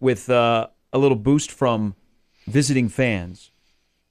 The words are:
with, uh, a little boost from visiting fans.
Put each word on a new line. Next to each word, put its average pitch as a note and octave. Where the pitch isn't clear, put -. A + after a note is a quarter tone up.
with, B2+
uh, A#2
a C3
little C3+
boost C#3
from G#2+
visiting C3
fans. G2